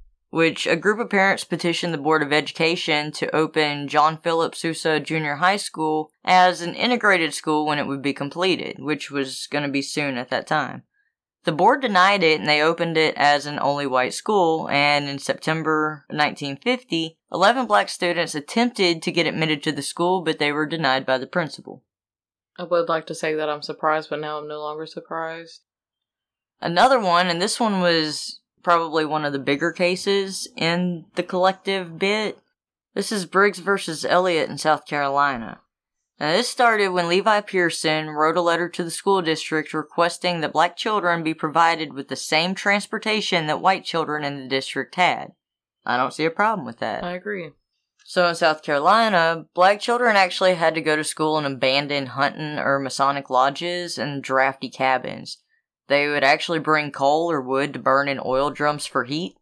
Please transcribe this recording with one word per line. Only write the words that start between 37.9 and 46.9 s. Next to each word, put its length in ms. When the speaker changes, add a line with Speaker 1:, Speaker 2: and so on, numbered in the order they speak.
Speaker 1:
wrote 260
a 40
letter 300
to 140
the 60
school 300
district 540
requesting 680
that 120
black 240
children 480
be 100
provided 580
with 160
the 80
same 380
transportation 920
that 120
white 240
children 400
in 160
the 80
district 460
had. 380
I 120
don't 180
see 100
a 60
problem 340
with 140
that. 240